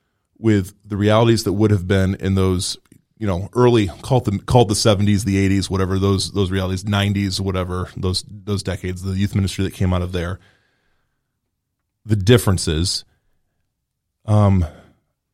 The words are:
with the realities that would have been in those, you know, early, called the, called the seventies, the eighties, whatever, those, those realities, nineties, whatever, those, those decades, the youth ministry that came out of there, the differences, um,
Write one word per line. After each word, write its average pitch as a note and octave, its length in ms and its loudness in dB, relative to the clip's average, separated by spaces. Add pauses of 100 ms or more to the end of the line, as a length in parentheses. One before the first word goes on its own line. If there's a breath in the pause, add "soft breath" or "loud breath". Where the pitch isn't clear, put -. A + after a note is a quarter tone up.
(380)
with G#2 360 0 (100)
the G2+ 140 -6
realities A2 460 2
that F#2+ 100 -2
would G#2 180 2
have F#2 160 0
been F#2+ 280 2
in F#2+ 180 -2
those, F#2 440 -2 (420)
you G#2+ 80 -6
know, F#2+ 260 -4
early, A#2+ 340 4 (140)
called B2+ 240 0
the, G2 140 -2
called A#2+ 300 4
the G#2 60 -2
seventies, G#2 480 2
the G2 140 0
eighties, G2 320 2
whatever, F#2+ 300 -2
those, F#2+ 320 0
those F#2 180 -2
realities, F#2 360 -4
nineties, G2+ 540 0
whatever, F#2 560 -4
those, F#2 320 -4
those G2+ 360 -8
decades, F#2 400 -8
the G2 80 -6
youth G2 240 -2
ministry F#2+ 280 -2
that F#2 120 -4
came F#2 180 0
out F2+ 80 -2
of F2+ 100 -6
there, F2+ 280 -6 (1700)
the G#2+ 100 0
differences, F#2 920 2 (1200)
um, G2+ 400 4 (680 loud breath)